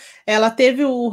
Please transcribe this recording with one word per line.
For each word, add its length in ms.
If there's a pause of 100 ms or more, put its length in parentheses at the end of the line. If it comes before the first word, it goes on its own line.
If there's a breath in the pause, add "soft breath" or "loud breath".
(260 loud breath)
Ela 240
teve 340
o, 280